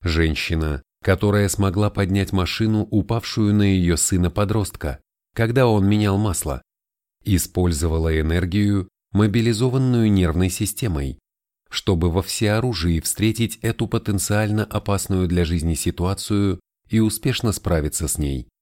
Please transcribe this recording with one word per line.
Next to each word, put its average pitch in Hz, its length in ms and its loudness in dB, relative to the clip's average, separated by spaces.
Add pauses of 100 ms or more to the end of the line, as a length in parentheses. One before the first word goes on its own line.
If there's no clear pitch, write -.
Женщина – 80 800 -2 (220)
которая 101 460 2
смогла 101 400 0
поднять 98 420 -2
машину, 107 580 0
упавшую 107 640 0
на 104 100 4
ее 92 340 4
сына-подростка, 95 1000 -2 (360)
когда 120 320 2
он 104 200 4
менял 104 300 2
масло, 87 440 -2 (640)
использовала 82 960 0
энергию, 92 720 0 (220)
мобилизованную 117 1000 2
нервной 90 380 2
системой, 87 680 -4 (500)
чтобы 87 400 0
во 87 120 0
всеоружии 87 760 0
встретить 110 600 -2
эту 113 260 -2
потенциально 107 760 0
опасную 98 640 -2
для 87 180 2
жизни 82 280 0
ситуацию 95 880 -2 (300)
и 110 100 2
успешно 113 520 0
справиться 78 560 -2
с - 100 -4
ней. 69 300 -4 (140)